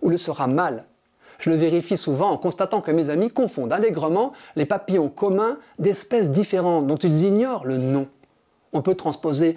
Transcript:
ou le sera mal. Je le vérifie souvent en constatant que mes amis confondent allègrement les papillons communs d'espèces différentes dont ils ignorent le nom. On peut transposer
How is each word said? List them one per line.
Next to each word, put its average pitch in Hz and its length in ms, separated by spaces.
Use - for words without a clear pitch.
ou 170 80
le 170 80
sera 147 280
mal. 139 380
Je 165 120
le 165 60
vérifie 170 400
souvent 160 340
en 143 60
constatant 190 460
que 160 100
mes 160 180
amis 190 200
confondent 139 420
allègrement 190 600
les 147 120
papillons 185 420
communs 208 500
d'espèces 196 520
différentes 175 560
dont 151 100
ils 160 280
ignorent 208 400
le 131 140
nom. 135 280
On 147 80
peut - 120
transposer 165 640